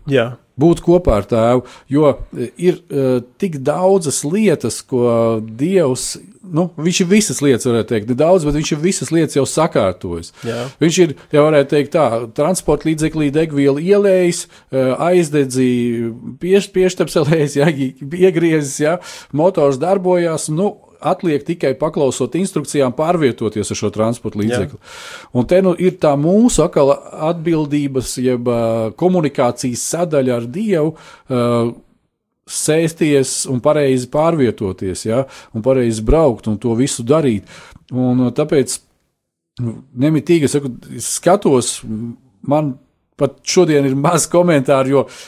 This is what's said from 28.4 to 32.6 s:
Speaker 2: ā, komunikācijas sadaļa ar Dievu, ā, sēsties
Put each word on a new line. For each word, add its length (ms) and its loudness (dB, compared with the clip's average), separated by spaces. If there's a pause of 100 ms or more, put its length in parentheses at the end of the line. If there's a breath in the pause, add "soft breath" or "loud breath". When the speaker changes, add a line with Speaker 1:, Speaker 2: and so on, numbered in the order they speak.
Speaker 2:
ā, 140 0 (340)
komunikācijas 880 0
sadaļa 540 0
ar 100 -6
Dievu, 460 -2 (320 loud breath)
ā, 160 -2 (1080)
sēsties 840 0 (120)